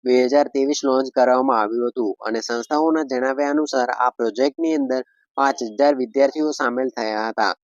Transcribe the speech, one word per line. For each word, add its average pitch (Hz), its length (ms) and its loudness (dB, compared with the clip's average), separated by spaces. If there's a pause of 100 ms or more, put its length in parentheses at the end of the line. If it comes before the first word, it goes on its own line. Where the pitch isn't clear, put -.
બે 127 200 4
હજાર 139 240 2
ત્રેવીસ 139 360 0
લોન્ચ 131 300 2
કરવામાં 127 460 2
આવ્યું 117 280 -2
હતું 113 260 -4 (120)
અને 110 140 -4
સંસ્થાઓના 151 600 -2
જણાવ્યા 131 480 -2
અનુસાર 143 400 0
આ 123 200 0
પ્રોજેક્ટની 135 640 -2
અંદર 131 280 -2 (340)
પાંચ 139 260 0
હજાર 127 320 2
વિદ્યાર્થીઓ 135 560 0
સામેલ 127 380 -2
થયા 110 400 -4
હતા. 107 360 0